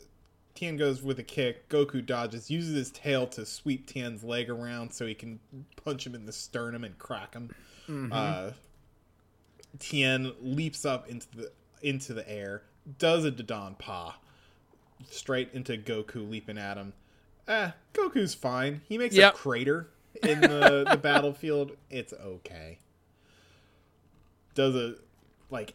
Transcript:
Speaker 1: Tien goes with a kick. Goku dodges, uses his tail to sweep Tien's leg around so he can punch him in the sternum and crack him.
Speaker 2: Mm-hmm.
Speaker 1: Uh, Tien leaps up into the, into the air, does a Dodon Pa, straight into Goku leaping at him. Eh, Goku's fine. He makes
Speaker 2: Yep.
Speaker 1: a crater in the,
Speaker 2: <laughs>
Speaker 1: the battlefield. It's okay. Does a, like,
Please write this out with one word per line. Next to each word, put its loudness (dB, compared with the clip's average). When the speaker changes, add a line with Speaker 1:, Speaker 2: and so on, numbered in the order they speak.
Speaker 1:
Tien -4
goes 2
with -2
a -8
kick. -2
Goku 4
dodges, -4
uses -2
his -2
tail 0
to -10
sweep -4
Tien's -8
leg -2
around -6
so -6
he -4
can -12
punch -4
him -8
in -12
the -10
sternum -6
and -12
crack -10
him. -12
Speaker 2:
Mm-hmm. -4
Speaker 1:
Uh, -2
Tien 2
leaps -2
up -2
into -12
the, -12
into -2
the -8
air, -8
does 6
a 2
Dodon -8
Pa, -8
straight -2
into -4
Goku -6
leaping -8
at -6
him. -10
Eh, 2
Goku's 2
fine. -2
He -2
makes 0
Speaker 2:
Yep. 10
Speaker 1:
a -12
crater 0
in 4
the, 8
Speaker 2:
<laughs> 2
Speaker 1:
the 10
battlefield. 2
It's -8
okay. -12
Does 4
a, 0
like, -8